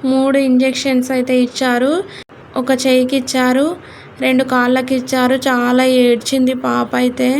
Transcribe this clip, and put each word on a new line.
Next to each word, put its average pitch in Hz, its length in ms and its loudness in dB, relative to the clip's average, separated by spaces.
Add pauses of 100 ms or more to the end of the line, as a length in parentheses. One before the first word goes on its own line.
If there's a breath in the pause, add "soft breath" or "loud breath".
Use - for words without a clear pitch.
(100)
మూడు 269 280 2 (100)
ఇంజెక్షన్స్ 254 680 0
అయితే 254 200 0 (100)
ఇచ్చారు. 247 460 -2 (680 loud breath)
ఒక 254 100 -4 (140)
చేయికి 254 380 2
ఇచ్చారు, 254 440 0 (580 loud breath)
రెండు 254 300 2
కాళ్ళకి 254 460 0
ఇచ్చారు. 254 360 0 (120)
చాలా 247 380 2 (200)
ఏడ్చింది 254 500 0 (100)
పాప 240 240 -2 (120)
అయితే. 254 380 0